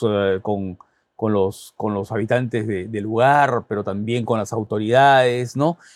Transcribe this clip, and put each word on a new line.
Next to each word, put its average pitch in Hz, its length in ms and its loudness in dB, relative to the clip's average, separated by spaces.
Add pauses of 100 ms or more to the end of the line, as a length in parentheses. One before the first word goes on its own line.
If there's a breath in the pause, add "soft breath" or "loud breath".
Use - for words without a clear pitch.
eh, 101 340 0
con, 98 360 -6 (380 soft breath)
con 107 160 -2
los, 98 460 -2
con 107 160 -4
los 101 180 -6
habitantes 113 560 -2
de, 98 200 -6
del 107 160 -6
lugar, 120 680 2
pero 104 140 -4
también 107 420 -4
con 113 120 0
las 104 140 -6
autoridades, 120 1040 2
¿no? 151 220 0 (180 soft breath)